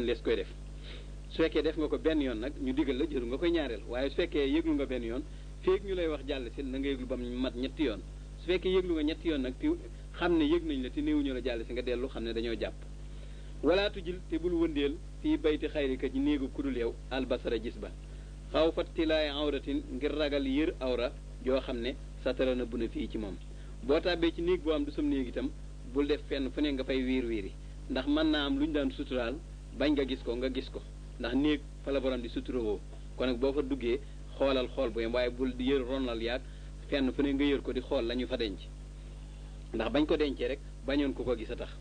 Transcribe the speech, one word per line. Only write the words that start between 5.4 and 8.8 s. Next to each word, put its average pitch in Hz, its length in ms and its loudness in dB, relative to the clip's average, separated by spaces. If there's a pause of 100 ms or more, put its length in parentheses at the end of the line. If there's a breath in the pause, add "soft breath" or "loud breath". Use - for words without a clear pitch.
feek 190 220 4
ñu 196 100 -4
lay 175 140 0
wax 151 200 -2
jàll 131 280 -4
si, 143 80 -4
na 131 160 -4
nga 135 100 0
yëglu 127 160 -2
ba 127 120 -2
mu 123 80 -4 (120)
mat 127 180 0
ñetti 135 280 -2
yoon. 110 160 2 (400)
Su - 80 -12
fekkee 185 240 2
yëglu 185 220 4